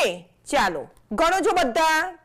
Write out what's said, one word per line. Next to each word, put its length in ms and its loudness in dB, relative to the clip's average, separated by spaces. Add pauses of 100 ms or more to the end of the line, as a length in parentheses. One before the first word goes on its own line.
(520)
ચાલો, 340 0 (240)
ગણો 380 0
છો 140 2
બધા. 360 2 (260)